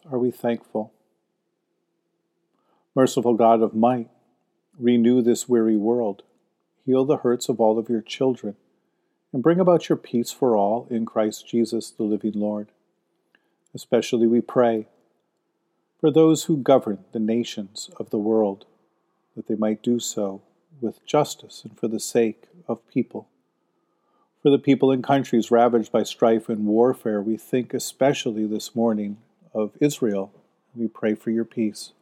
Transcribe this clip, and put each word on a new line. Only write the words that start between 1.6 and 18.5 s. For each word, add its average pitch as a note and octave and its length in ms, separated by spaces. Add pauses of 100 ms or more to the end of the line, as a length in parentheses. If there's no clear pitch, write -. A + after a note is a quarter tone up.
Merciful A#2+ 400
God A2+ 260
of A2 140
might, A#2 340 (720)
renew A#2+ 420
this A#2 280
weary A2+ 280
world, A2 460 (600)
heal C3 200
the D3 140
hurts A#2+ 320
of A#2 100
all A2 180
of A2+ 120
your A2+ 100
children, A#2+ 560 (760)
and C3 100
bring E3+ 180
about F3 280
your D#3 80
peace - 360
for B2 240
all G#2+ 340
in A2+ 140
Christ G#2+ 420
Jesus, A#2 440
the - 120
living G#2+ 320
Lord. G#2 340 (1040)
Especially A#2 520
we A#2 140
pray A2+ 480 (1120)
for D#3 100
those D#3+ 340
who E3 120
govern A#2+ 560
the A2+ 80
nations A2 760
of - 140
the A2+ 80
world, G#2 480 (680)